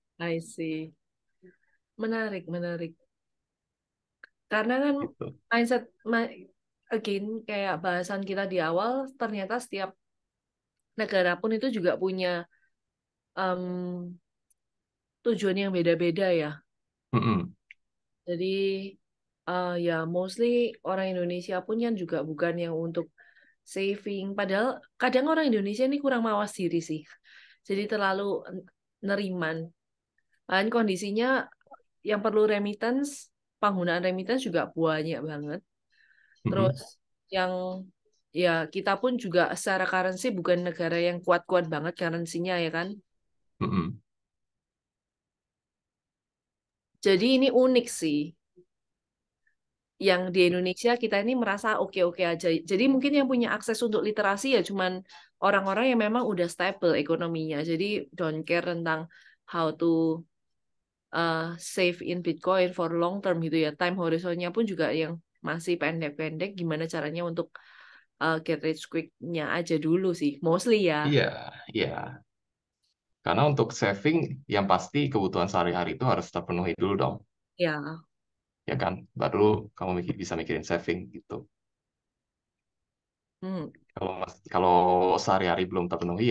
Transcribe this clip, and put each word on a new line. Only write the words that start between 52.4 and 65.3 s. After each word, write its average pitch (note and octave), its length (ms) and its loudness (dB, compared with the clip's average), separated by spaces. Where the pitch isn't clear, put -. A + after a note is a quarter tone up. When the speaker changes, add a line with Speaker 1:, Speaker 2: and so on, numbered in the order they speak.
Speaker 1:
Jadi G3 220 4
mungkin C4+ 260 2
yang C#4 140 4
punya A#3+ 240 2
akses A3 300 -2
untuk G#3+ 200 0
literasi G#3 480 0
ya G#3 80 6
cuman F#3 400 -2
orang-orang G3 480 2
yang A#3+ 160 4
memang A3+ 160 0
udah F3 140 0
stable F3+ 560 0
ekonominya. D#3+ 640 -2
Jadi E3+ 480 -2
don't D#3 320 -4
care E3+ 160 0
tentang E3 280 -2
how E3 240 0
to, E3 480 2
eh, E3 240 0
save F3 240 2
in F3 160 -2
Bitcoin F3+ 500 2
for E3+ 120 -2
long F3+ 220 0
term F3+ 120 0
gitu D#3+ 180 -2
ya. D3+ 60 0
Time F3+ 220 0
horizonnya E3+ 520 -2
pun A3+ 160 0
juga E3 160 0
yang D#3+ 120 -2